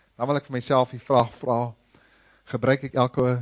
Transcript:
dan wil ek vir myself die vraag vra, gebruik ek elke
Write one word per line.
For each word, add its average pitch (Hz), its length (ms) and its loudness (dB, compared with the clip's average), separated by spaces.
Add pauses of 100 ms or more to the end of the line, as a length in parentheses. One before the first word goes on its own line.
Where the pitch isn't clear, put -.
(180)
dan 123 120 -4
wil 143 100 0
ek - 100 -10
vir 131 80 -6
myself 127 380 0
die 120 60 -16
vraag 120 360 2
vra, 123 220 -2 (920)
gebruik 135 400 0
ek - 80 -6
elke 127 440 0